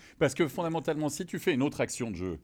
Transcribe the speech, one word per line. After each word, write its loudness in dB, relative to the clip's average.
Parce 4
que 2
fondamentalement, -2
si -4
tu -6
fais 2
une 4
autre 0
action -2
de -6
jeu, -4